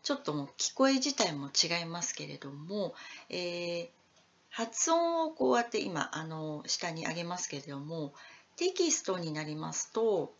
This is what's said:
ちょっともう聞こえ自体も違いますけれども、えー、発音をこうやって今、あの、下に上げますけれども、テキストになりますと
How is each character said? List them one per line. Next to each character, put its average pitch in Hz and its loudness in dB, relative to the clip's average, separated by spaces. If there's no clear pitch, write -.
ち - -2
ょ - 4
っ 269 -8
と 151 -2
も 143 -2
う - -14
聞 - -2
こ 269 6
え 269 6
自 269 2
体 180 2
も 139 -6
違 170 2
い - -6
ま 170 -6
す - -2
け 151 -8
れ 147 -10
ど 139 -10
も、 170 -4
え - -6
ー、 175 -2
発 - 0
音 330 4
を 320 -2
こ 262 4
う 247 8
や 240 6
っ 240 -2
て 220 0
今、 165 -2
あ 160 -4
の、 156 -4
下 - -2
に 160 -6
上 160 0
げ 170 -2
ま 175 -4
す - -4
け 147 -6
れ 135 -10
ど 139 -8
も、 151 -6
テ 359 2
キ 339 4
ス 190 2
ト 185 0
に 165 -2
な 151 -2
り 151 -4
ま 160 -4
す - -4
と 208 2